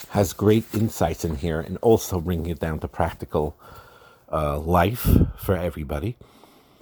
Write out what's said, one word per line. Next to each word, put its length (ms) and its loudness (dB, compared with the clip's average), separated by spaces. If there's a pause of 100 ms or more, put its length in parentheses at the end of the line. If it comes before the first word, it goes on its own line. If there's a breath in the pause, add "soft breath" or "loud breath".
has 240 0
great 380 4
insights 540 -2
in 120 -2
here, 240 -4
and 160 -8
also 440 2
bringing 300 -2
it 80 -6
down 220 -4
to 60 -6
practical, 720 -2 (720 loud breath)
uh, 280 -2
life 500 2 (260)
for 200 -2
everybody. 600 -6 (680 soft breath)